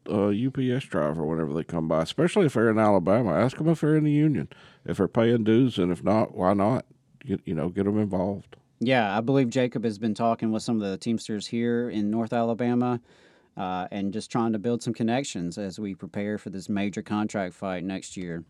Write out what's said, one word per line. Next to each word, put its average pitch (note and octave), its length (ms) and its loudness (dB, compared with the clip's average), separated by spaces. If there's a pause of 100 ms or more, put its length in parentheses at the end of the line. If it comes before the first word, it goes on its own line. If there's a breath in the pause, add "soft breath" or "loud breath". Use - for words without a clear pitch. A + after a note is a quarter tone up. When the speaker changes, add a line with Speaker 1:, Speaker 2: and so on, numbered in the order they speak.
(120)
Speaker 1:
uh, G2+ 160 4
U A2 240 0
P B2+ 220 0
S C3+ 100 -2
driver D#2 420 -2
whenever D#2+ 280 -2
they D#2+ 100 -2
come E2 240 -4
by, D#2+ 140 2
especially E3+ 460 2
if C3 80 -2
they're A2+ 140 4
in A2 80 2
Alabama. G#2 540 4
Ask G#2 300 2
'em D#3 80 2
if E3 100 2
they're D#3 160 2
in D#3 80 4
the D3+ 80 2
union, D3 380 2 (340 soft breath)
if - 140 -4
they're F#2+ 100 4
paying A#2 380 4
dues, A2+ 340 4
and F2+ 100 2
if F2 140 -4
not, G#2 320 2
why F#2 180 4
not? G2+ 320 2 (400)
Get, G2 200 -2
you F2+ 100 -4
know, D#2 140 -2
get G2 180 -2
'em G#2 100 2
involved. G2 600 -2 (240)
Speaker 2:
Yeah, A#2 360 4
I A2+ 40 2
believe C3 280 2
Jacob A#2+ 360 0
has A2 120 -2
been A2 160 -2
talking A2+ 380 0
with A2 100 -2
some A2+ 200 -2
of G2 100 -2
the F#2+ 60 -4
Teamsters A2 500 -4
here A#2+ 420 -2
in G#2 220 -2
North A2+ 220 -2
Alabama, A#2+ 640 0 (560 soft breath)
uh, F#2 360 -6
and G2+ 200 -4
just G#2+ 180 -8
trying A2+ 220 0
to A2 80 -4
build A#2+ 240 -2
some A#2 100 -4
connections A2+ 640 -4
as G2 220 -8
we G2+ 160 -6
prepare G2+ 420 -6
for G#2+ 120 -12
this F#2+ 180 -10
major G2+ 340 -4
contract G#2 520 -4
fight F#2 320 -6
next F#2+ 320 -8
year. E2+ 320 -8